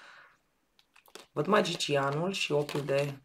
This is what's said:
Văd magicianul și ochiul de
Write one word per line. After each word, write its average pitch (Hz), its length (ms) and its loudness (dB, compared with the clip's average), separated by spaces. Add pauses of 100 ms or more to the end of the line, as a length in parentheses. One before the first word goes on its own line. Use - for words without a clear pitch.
(1300)
Văd 147 140 -2
magicianul 165 840 2
și - 200 -4
ochiul 147 340 -2
de 139 280 0 (120)